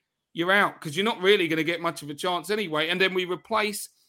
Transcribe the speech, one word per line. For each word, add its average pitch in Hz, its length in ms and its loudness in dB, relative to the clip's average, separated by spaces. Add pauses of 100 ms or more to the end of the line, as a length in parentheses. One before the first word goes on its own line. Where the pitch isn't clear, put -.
(320)
you're 170 200 0
out, 196 280 2
'cause 151 160 -8
you're 190 80 0
not 214 180 -2
really 190 240 4
gonna 160 160 0
get 160 180 -2
much 170 220 -4
of 147 80 -10
a 151 40 -10
chance 175 360 -4
anyway. 160 380 -2
And 175 120 0
then 185 140 4
we 185 100 0
replace 208 680 -4 (180)